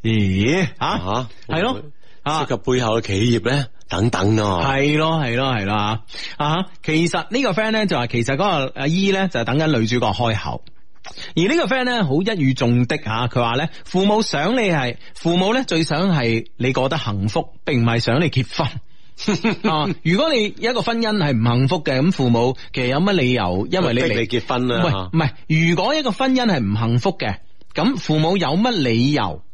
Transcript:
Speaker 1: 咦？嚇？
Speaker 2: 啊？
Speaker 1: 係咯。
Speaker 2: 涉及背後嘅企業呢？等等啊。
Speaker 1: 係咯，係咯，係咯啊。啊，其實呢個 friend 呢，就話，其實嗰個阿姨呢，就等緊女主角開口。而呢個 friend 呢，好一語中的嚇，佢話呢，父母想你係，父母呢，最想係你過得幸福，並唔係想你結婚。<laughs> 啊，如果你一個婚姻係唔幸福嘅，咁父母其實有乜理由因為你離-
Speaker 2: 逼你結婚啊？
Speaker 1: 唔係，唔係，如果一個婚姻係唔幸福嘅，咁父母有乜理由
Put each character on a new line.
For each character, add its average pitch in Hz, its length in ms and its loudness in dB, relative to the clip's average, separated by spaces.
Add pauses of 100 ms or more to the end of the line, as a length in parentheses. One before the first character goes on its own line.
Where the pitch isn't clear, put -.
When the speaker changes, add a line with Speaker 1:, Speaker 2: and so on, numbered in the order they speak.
Speaker 1:
咦？ 110 640 2 (100)
嚇？ 127 80 -2
Speaker 2:
啊？ 123 420 -2 (200)
Speaker 1:
係 160 140 -2
咯。 247 180 -2 (440)
Speaker 2:
涉 151 200 0
及 135 120 -2 (140)
背 127 100 4
後 113 200 2
嘅 - 0 -
企 110 400 2
業 110 100 0
呢？ 139 160 0 (220)
等 98 200 0
等 104 280 2
啊。 101 280 2
Speaker 1:
係 139 320 2
咯， 160 220 2
係 123 160 -2
咯， 131 180 0
係 104 120 -2
咯 101 100 -2
啊。 107 260 -2 (360)
啊， 160 300 -2 (200)
其 160 220 2
實 165 200 -2
呢 254 140 0
個 240 80 2
friend 220 220 0
呢， 220 140 2
就 170 120 0
話， 120 80 0
其 120 160 0
實 135 120 0
嗰 - 20 -2
個 160 400 0
阿 139 100 -2
姨 190 240 2
呢， 190 160 2
就 127 160 -2
等 131 160 0
緊 156 80 2 (100)
女 113 120 2
主 123 100 2
角 117 140 2
開 110 280 0
口。 60 220 -8 (720)
而 - 0 -
呢 175 140 2
個 320 180 2
friend 254 180 0
呢， 240 200 0
好 139 80 0
一 165 120 2
語 165 300 2
中 120 320 2
的 156 100 -2
嚇， 113 300 -4
佢 127 140 0
話 120 160 2
呢， 151 120 -2 (160)
父 190 220 0
母 214 160 4
想 170 320 0
你 220 160 2
係， 127 280 -2 (180)
父 170 200 2
母 190 160 2
呢， 254 140 0
最 165 160 0
想 165 340 2
係 113 300 0 (100)
你 131 160 0
過 131 160 2
得 160 80 0
幸 104 320 -2
福， 156 200 -2 (160)
並 127 180 2
唔 - 20 2
係 117 140 4
想 117 220 2
你 127 100 2
結 - 160 0 (100)
婚。 147 120 0 (500)
<laughs> 208 500 -2
啊， 156 220 0 (140)
如 170 120 4
果 311 160 2
你 226 120 2
一 196 280 -4
個 233 80 0
婚 233 220 -2
姻 214 140 0
係 147 160 2
唔 113 100 2
幸 120 240 4
福 160 160 0
嘅， 135 180 0
咁 180 120 4
父 127 180 2
母 120 260 2 (160)
其 135 100 -2
實 123 40 0
有 135 140 0
乜 196 140 2
理 127 180 2
由 98 360 0
因 185 140 0
為 131 120 0
你 123 60 2
離- 131 80 2
Speaker 2:
逼 110 60 0
你 113 120 0 (140)
結 - 80 -12
婚 123 220 0
啊？ 117 100 0
Speaker 1:
唔 175 60 2
係， 95 240 -2
唔 165 80 0
係， 160 120 2 (400)
如 175 60 4
果 233 200 0
一 311 60 -2
個 294 100 -2
婚 262 240 0
姻 247 100 2
係 175 140 2
唔 101 180 0
幸 117 220 2
福 196 180 0
嘅， 107 200 -4 (360)
咁 226 220 2
父 156 240 0
母 165 160 2
有 160 140 0
乜 208 200 2
理 131 400 2
由 107 320 -2 (120)